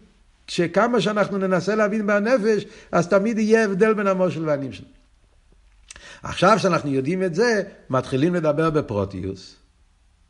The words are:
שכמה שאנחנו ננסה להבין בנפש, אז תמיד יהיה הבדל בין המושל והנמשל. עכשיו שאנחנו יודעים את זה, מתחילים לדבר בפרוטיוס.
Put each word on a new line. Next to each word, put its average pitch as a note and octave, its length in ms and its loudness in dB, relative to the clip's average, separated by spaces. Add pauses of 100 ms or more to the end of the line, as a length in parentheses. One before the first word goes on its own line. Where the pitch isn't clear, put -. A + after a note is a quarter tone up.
(480)
שכמה G3 540 0
שאנחנו G3 360 -2
ננסה F#3+ 380 0
להבין G#3+ 320 0
בנפש, G#3 580 0 (260)
אז E3 160 2
תמיד G3+ 320 2
יהיה A3 260 4
הבדל G#3 280 2
בין G3+ 140 -2
המושל E3+ 420 0
והנמשל. C3+ 340 -4 (1400)
עכשיו F3+ 360 2
שאנחנו D#3 320 0
יודעים C#3+ 320 -2
את F3 120 -2
זה, A3 280 2 (260)
מתחילים C3 460 0
לדבר D#3 340 0
בפרוטיוס. G2 840 -4 (760)